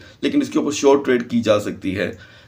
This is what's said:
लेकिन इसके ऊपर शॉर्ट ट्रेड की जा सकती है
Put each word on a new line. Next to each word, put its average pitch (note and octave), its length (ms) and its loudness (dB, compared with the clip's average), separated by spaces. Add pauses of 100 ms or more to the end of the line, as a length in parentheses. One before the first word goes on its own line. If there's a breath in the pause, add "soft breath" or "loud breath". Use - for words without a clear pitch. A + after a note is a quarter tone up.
(240 loud breath)
लेकिन C#3+ 180 0
इसके C3+ 180 -2
ऊपर D3 120 -2
शॉर्ट C#3+ 340 4
ट्रेड B2 240 0
की A#2 120 0
जा G#2+ 180 4
सकती - 320 -8
है - 460 -6 (100)